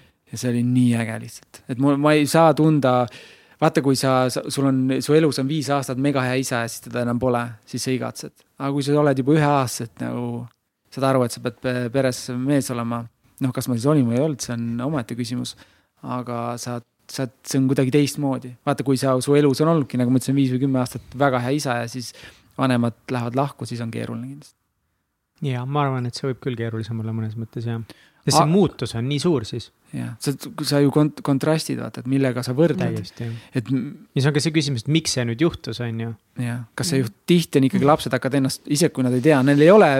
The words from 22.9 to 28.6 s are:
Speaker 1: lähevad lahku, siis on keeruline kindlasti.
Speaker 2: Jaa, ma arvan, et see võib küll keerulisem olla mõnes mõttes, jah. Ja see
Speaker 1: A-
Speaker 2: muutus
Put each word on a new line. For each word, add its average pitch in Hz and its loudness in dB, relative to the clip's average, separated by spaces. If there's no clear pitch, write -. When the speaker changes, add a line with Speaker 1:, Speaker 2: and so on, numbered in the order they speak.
Speaker 1:
lähevad 120 -4
lahku, 135 -4
siis 120 -8
on 117 -8
keeruline 117 -8
kindlasti. 147 -20
Speaker 2:
Jaa, 127 -4
ma 143 0
arvan, 131 0
et 120 -8
see - -6
võib 120 -6
küll 127 -6
keerulisem 113 -6
olla 110 -6
mõnes 110 -6
mõttes, 113 -8
jah. 117 -4
Ja 143 2
see 151 6
Speaker 1:
A- 151 4
Speaker 2:
muutus 165 0